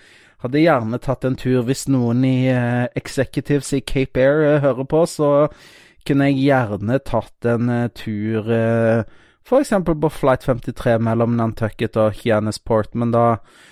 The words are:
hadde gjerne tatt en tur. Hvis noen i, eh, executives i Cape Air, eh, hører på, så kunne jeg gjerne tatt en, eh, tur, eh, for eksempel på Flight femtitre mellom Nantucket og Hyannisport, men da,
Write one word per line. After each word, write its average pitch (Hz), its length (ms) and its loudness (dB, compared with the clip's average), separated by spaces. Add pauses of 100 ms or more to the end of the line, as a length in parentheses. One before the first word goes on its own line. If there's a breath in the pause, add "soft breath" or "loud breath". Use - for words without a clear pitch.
(420 soft breath)
hadde 131 200 -2
gjerne 123 380 2
tatt - 240 -4
en 127 100 0
tur. 127 280 0
Hvis 117 260 -4
noen 123 360 2
i, 131 240 2
eh, 123 460 0
executives - 800 -4
i 139 80 -2
Cape - 360 -2
Air, 139 260 4
eh, 147 180 2
hører 135 260 0
på, 160 200 2
så 143 420 2 (560 soft breath)
kunne 139 220 2
jeg 139 240 2
gjerne 113 540 0
tatt - 420 -4
en, 117 240 0
eh, 120 240 -2
tur, 107 560 -4
eh, 113 540 2 (400 soft breath)
for 262 160 2
eksempel 185 340 0
på 151 160 -2
Flight 131 320 0
femtitre 120 580 -2
mellom 113 360 0
Nantucket 113 600 -4
og 107 160 2
Hyannisport, 107 840 -2
men 117 160 -2
da, 117 280 2 (340 soft breath)